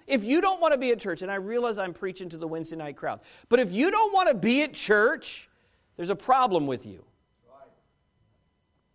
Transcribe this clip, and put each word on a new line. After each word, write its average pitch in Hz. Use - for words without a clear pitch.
if 220
you 285
don't 381
want 320
to 277
be 254
at 226
church, 180
and 185
I 196
realize 220
I'm 185
preaching 185
to 165
the 160
Wednesday 160
night 147
crowd, 123
but 254
if 202
you 254
don't 427
want 370
to 294
be 233
at 302
church, -
there's 170
a 196
problem 220
with 123
you. 95